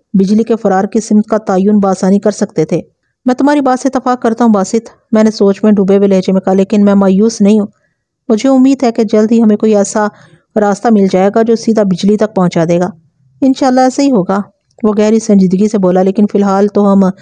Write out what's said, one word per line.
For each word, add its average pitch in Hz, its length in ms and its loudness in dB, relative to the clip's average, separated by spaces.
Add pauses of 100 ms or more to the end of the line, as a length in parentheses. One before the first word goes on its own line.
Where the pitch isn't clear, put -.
(140)
बिजली 202 300 0
के 226 100 -4
फरार 196 320 -2
की 214 140 -4
सिमत 208 300 0
का 220 80 0 (100)
तयन 202 320 0
बासानी 196 380 0
कर 214 140 -2
सकते 156 400 -4
थे।" 160 100 -2 (440)
मैं 247 100 0
तुम्हारी 294 240 0
बात 254 180 -2
से 269 100 -4
इत्तफाक 254 340 -4
करता 233 220 -2
हूँ 233 80 2
बासित, 214 360 -2 (260)
मैंने 220 160 2
सोच 196 340 0
में 214 100 2
डूबे 196 220 2
हुए 202 100 0
लहजे 190 260 0
में 190 80 0
कहा, 190 140 -2
"लेकिन 196 300 0
मैं 202 100 2
मायूस 202 480 0
नहीं 208 180 4
हूँ। 202 80 -4 (600)
मुझे 220 200 0
उम्मीद 269 340 2
है 240 100 0
कि 233 120 -2
जल्द 214 280 0
ही 226 80 2
हमें 214 180 2
कोई 220 160 0
ऐसा 202 360 -2 (460)
रास्ता 208 340 -2
मिल 202 180 2
जाएगा 196 340 0
जो 226 140 0
सीधा 226 280 -2
बिजली 196 320 0
तक 208 180 -4
पहुँचा 175 300 0
देगा। 175 260 -2 (520)
इंशाल्लाह 262 440 0
ऐसा 262 160 -2
ही 277 60 2
होगा," 196 340 -2 (420)
वो 208 80 0
गहरी 214 280 0
संजीदगी 196 480 2
से 208 100 -4
बोला, 185 240 0
"लेकिन 190 240 0
फ़िलहाल 202 420 0
तो 202 140 -2
हम 196 280 2 (120)